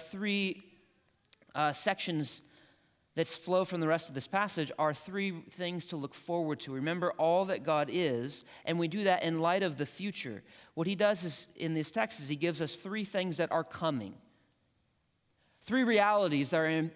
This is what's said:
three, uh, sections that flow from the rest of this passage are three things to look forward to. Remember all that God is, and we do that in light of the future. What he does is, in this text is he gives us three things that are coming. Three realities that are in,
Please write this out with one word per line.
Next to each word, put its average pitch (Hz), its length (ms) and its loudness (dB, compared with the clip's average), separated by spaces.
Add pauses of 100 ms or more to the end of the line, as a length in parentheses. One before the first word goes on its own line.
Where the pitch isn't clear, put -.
(120)
three, 202 500 0 (920)
uh, 147 180 2
sections 165 720 -2 (720)
that 165 100 2
flow 185 400 0
from 180 160 -2
the 156 60 2
rest 160 200 2
of 147 60 -12
this 131 140 -4
passage 190 500 -2
are 151 160 2
three 196 380 -4 (180)
things 175 380 -6
to 170 100 -6
look 143 160 -8
forward 165 460 -2
to. 135 160 -8
Remember 165 380 0
all 170 320 4
that 190 180 -4
God 147 280 2
is, 139 540 0 (180)
and 170 140 0
we 170 100 2
do 202 180 -2
that 185 180 4
in 165 160 0
light 175 240 4
of 151 160 0
the 143 80 -2
future. 139 560 -8 (320)
What 165 100 0
he 190 80 0
does 196 300 4
is, 160 320 -4
in 160 180 -2
this 156 160 -2
text 220 300 -2
is 139 100 -8
he 151 60 -2
gives 160 260 0
us 151 140 -2
three 208 280 -6
things 185 340 -2
that 165 140 0
are 160 120 2
coming. 135 500 -4 (1500)
Three 254 200 2
realities 202 680 4
that 170 60 4
are 160 100 4
in, 160 280 2